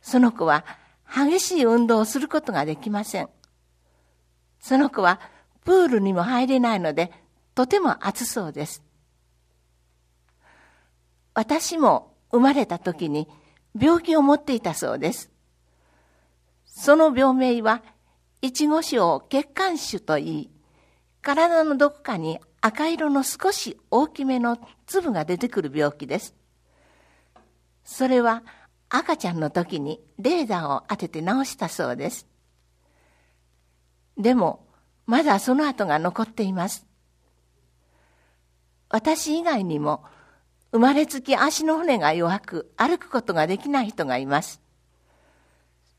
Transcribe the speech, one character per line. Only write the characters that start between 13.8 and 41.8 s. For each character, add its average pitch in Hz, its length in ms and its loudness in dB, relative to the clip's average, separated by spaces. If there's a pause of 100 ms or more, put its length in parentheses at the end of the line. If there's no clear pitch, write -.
気 339 140 0
を 302 60 6
持 277 120 6
っ 294 100 -2
て 277 100 -2
い 226 60 -2
た 170 140 -6
そ 120 220 -6
う - 20 -8
で 151 160 -2
す。 - 160 -16 (1400)
そ - 280 2
の 311 220 6
病 262 180 4
名 254 280 2
は、 220 200 0 (580)
イ 262 120 -4
チ 294 160 0
ゴ 311 140 2
症 180 360 2 (100)
血 277 200 -2
管 370 300 -2
腫 - 200 -10
と 160 180 -2
い 151 260 -6
い、 - 80 -18 (720)
体 320 420 2
の 302 120 -2
ど 285 140 2
こ 294 80 -16
か - 200 -8
に 160 200 -6 (220)
赤 220 260 0
色 320 240 -2
の 277 140 0
少 - 260 -2
し - 300 -8 (100)
大 262 160 2
き 294 180 -8
め 262 140 0
の 240 220 -2 (260)
粒 349 240 -2
が 170 140 -2
出 175 140 -2
て 240 100 -4
く 214 120 -4
る 147 160 -4
病 147 220 2
気 143 80 -14
で 143 140 -4
す。 - 160 -18 (1500)
そ - 240 -4
れ 254 140 4
は 233 240 0 (440)
赤 320 280 -2
ち - 100 -6
ゃ 175 60 -4
ん 170 80 -4
の 151 100 -2
時 170 300 -4
に 147 200 -8 (200)
レ 311 220 0
ー 254 40 -6
ザ 175 220 -4
ー - 0 -
を 139 180 -2
当 208 100 -6
て 180 120 -8
て 156 120 -10
治 165 60 -6 (200)
し - 120 -12
た 180 100 -4
そ 143 220 -4
う 123 60 -6
で 139 140 -6
す。 - 180 -14 (1900)
で 240 200 2
も、 185 280 0 (400)
ま 233 200 2
だ 196 160 2
そ 254 160 0
の 302 100 2
跡 262 180 -4
が 151 140 2
残 175 240 -4
っ 220 60 -6
て 220 160 -6
い 190 80 -4
ま 185 160 -4
す。 - 180 -14 (2000)
私 311 480 -2
以 339 60 -4
外 294 220 -2
に 160 160 -4
も、 151 240 -4 (640)
生 233 80 0
ま 254 140 6
れ 302 160 2
つ 269 140 -10
き 269 140 0
足 302 280 0
の 311 120 0
骨 311 220 0